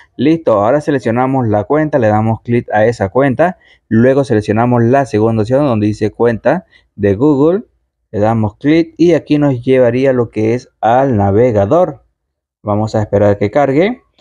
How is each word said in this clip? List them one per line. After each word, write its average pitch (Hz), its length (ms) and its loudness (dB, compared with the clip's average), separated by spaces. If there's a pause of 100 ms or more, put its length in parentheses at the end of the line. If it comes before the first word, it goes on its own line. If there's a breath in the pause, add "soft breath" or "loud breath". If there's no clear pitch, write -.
(160 loud breath)
Listo, 147 380 0 (100)
ahora 135 160 0
seleccionamos 131 640 -2
la 104 180 0
cuenta, 147 360 -2
le 110 80 2
damos 107 320 0
clic 120 320 -4
a 110 140 2
esa 113 240 -2
cuenta. 143 480 0 (280 soft breath)
Luego 127 380 2
seleccionamos 117 580 0
la 131 240 2
segunda 110 360 0
opción 131 220 0
donde 107 220 0
dice 107 240 -4
cuenta 120 560 -2 (300 soft breath)
de 98 180 0
Google. 151 500 0 (460)
Le 101 100 -6
damos 107 360 0
clic 165 400 0
y 170 160 2
aquí 151 240 0
nos 139 260 0
llevaría 127 520 2
lo 120 160 -2
que 110 240 -2
es - 160 -8 (100)
al 123 380 2
navegador. 104 880 0 (560)
Vamos 107 320 -4
a 110 80 -2
esperar 101 340 2
que 101 140 -2
cargue. 147 500 0 (200 soft breath)